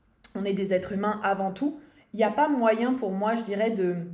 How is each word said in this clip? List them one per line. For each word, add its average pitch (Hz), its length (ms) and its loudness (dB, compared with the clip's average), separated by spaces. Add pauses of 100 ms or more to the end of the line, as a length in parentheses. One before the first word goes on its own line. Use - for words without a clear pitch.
(360)
on 196 80 -2
est 196 80 0
des 196 200 -2
êtres 185 200 0
humains 208 320 -2
avant 196 260 0
tout, 285 300 -4 (340)
il - 40 -4
n'y 220 60 4
a 208 60 4
pas 294 180 2
moyen 240 460 2
pour 220 160 -2
moi, 202 260 0
je 233 60 -2
dirais, 202 280 0
de, 185 260 0 (180)